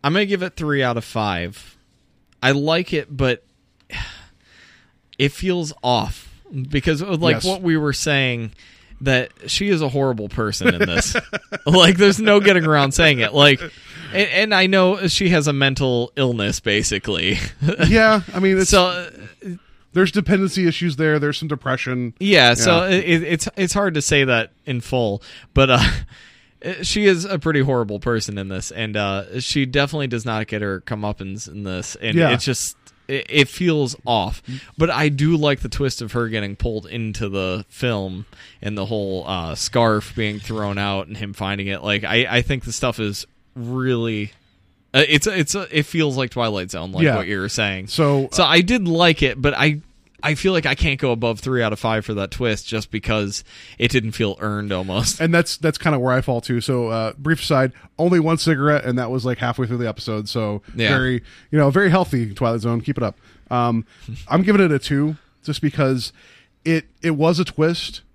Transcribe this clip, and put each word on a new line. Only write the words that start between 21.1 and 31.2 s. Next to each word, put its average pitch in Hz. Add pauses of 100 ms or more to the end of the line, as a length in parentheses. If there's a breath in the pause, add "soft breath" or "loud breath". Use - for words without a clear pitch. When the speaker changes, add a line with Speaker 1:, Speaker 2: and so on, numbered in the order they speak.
Speaker 2:
There's 147
some 160
depression. 127
Speaker 1:
Yeah, 160
so 165
Speaker 2:
Yeah. 185
Speaker 1:
it, 190
it, 165
it's, 160
it's 185
hard 202
to 147
say 143
that 120 (160)
in 123
full, 113 (320 loud breath)
but, 135
uh, 120 (500 loud breath)
<laughs> -
she 208
is 180
a 196
pretty 151
horrible 120
person 110
in 98
this, 95
and, 107
uh, 101
she 139
definitely 139
does 117
not 110
get 107
her 95
comeuppance 104